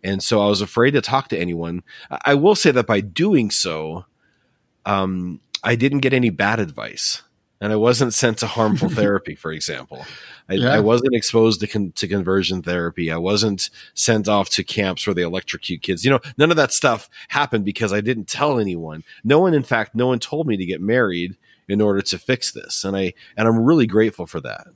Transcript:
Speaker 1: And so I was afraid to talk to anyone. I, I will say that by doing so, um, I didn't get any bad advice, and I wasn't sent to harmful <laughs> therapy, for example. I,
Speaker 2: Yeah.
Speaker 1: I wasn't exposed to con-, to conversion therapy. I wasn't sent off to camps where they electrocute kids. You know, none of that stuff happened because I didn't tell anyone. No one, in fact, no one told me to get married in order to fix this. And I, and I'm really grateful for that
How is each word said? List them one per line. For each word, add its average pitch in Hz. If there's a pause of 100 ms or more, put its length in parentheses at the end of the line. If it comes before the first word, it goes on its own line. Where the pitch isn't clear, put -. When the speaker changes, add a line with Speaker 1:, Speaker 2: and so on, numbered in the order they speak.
Speaker 1:
And 95
so 107
I 101
was 101
afraid 120
to 143
talk 135
to 95
anyone. 85 (280)
I, -
I 143
will 180
say 180
that 123
by 104
doing 123
so, 80 (800)
um, 92 (220)
I 120
didn't 135
get 127
any 123
bad 101
advice, 64 (380)
and 104
I 107
wasn't 120
sent 117
to 117
harmful 107
<laughs> 117
therapy, 101
for -
example. 71 (420)
I, 95
Speaker 2:
Yeah. 113
Speaker 1:
I 110
wasn't 120
exposed 113
to 107
con-, 98
to -
conversion 92
therapy. 85
I 82
wasn't 98 (240)
sent 107
off 101
to 95
camps 95
where 101
they 87
electrocute 85
kids. 90
You 127
know, 135 (160)
none 151
of 165
that 139
stuff 120 (200)
happened 127
because 101
I 104
didn't 110
tell 143
anyone. 82 (180)
No 135
one, 180
in 143
fact, 113
no 120
one 127
told 156
me 110
to 92
get 85
married 95 (320)
in 101
order 101
to -
fix -
this. -
And 98
I, 95 (240)
and 113
I'm 113
really 143
grateful 104
for 82
that 53